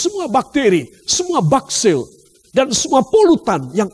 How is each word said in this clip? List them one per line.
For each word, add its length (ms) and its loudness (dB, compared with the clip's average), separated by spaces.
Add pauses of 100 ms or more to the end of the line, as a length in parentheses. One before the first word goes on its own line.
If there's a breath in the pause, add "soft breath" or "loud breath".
semua 240 -4
bakteri, 580 0 (180)
semua 360 -2
baksil, 640 0 (480)
dan 200 0
semua 320 0
polutan 680 0
yang 200 -2